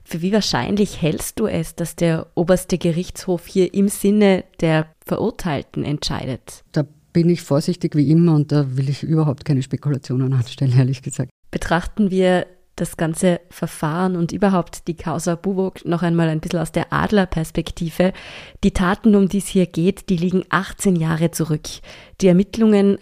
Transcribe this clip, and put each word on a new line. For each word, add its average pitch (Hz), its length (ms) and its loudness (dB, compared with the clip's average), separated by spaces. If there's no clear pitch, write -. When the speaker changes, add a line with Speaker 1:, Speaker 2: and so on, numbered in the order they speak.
Speaker 1:
Für - 180 -8
wie 190 100 -2
wahrscheinlich 196 680 0
hältst - 400 -2
du 220 60 2
es, 165 280 -4
dass - 220 -8
der 165 380 0
oberste 180 440 0
Gerichtshof 170 680 -4
hier 185 260 0
im 196 160 2
Sinne 202 560 2
der 160 260 2
Verurteilten - 800 -4
entscheidet? - 880 -8
Speaker 2:
Da 151 120 0
bin 170 160 2
ich 175 140 0
vorsichtig 160 540 -2
wie 147 140 4
immer 165 240 6
und 147 180 2
da 139 240 0
will 135 120 0
ich 143 140 -4
überhaupt 156 420 -2
keine 135 180 0
Spekulationen 131 720 -4
anstellen, 127 440 0
ehrlich 131 260 2
gesagt. 135 280 -8
Speaker 1:
Betrachten - 600 0
wir 185 360 2
das 170 200 -6
ganze 170 440 0
Verfahren 175 640 -4
und 170 160 -2
überhaupt 190 560 0
die 170 60 -6
Causa 160 400 -4
Buwok 190 500 -4
noch 170 180 -2
einmal 170 260 2
ein 160 120 -2
bisschen 170 200 -4
aus 160 120 -4
der - 200 -2
Adlerperspektive. 170 1200 0
Die 202 60 4
Taten, 202 460 2
um 196 120 4
die 196 100 -2
es 185 100 -4
hier 185 180 2
geht, 180 420 -2
die 185 80 2
liegen 180 320 0
achtzehn 185 480 0
Jahre 160 360 0
zurück. 156 360 -4
Die 190 60 6
Ermittlungen 202 720 4